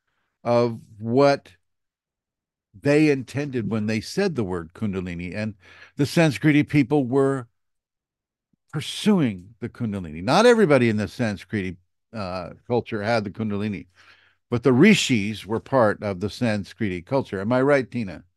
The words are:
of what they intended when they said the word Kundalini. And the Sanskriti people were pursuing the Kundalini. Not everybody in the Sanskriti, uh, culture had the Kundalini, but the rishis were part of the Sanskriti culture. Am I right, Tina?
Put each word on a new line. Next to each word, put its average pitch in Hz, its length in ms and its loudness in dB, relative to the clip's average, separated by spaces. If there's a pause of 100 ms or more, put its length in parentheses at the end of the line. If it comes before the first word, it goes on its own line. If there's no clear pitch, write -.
(420)
of 120 380 0 (180)
what 135 520 2 (1200)
they 147 380 2
intended 127 600 -4
when 107 140 -2
they 110 160 -2
said 190 340 -4
the 120 100 -2
word 87 280 -6
Kundalini. 90 640 -6
And 107 160 -6 (440)
the 143 80 0
Sanskriti 147 640 2
people 143 380 2
were 135 440 0 (1200)
pursuing 131 800 -2 (100)
the 117 80 -8
Kundalini. 92 540 -8
Not 165 240 4
everybody 151 420 6
in 107 80 2
the 107 80 -2
Sanskriti, 98 720 -6 (380)
uh, 92 380 -10 (140)
culture 113 360 -4
had 113 220 0
the 101 60 -8
Kundalini, 104 580 -6 (600)
but 120 120 -2
the 135 100 6
rishis 120 760 2
were 107 140 -4
part 113 420 2
of 101 180 -6
the 104 60 -4
Sanskriti 101 800 -4
culture. 127 340 -4
Am 104 120 -2
I 127 100 2
right, 139 280 2
Tina? 98 340 -10 (120)